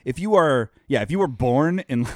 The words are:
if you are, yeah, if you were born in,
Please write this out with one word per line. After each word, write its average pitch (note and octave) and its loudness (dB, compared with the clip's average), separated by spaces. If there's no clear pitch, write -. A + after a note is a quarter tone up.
if C3 -6
you G#3 0
are, C#3 2
yeah, B2 0
if G#2 -6
you F3+ -2
were F#3+ 2
born C3+ 0
in, A#2+ -2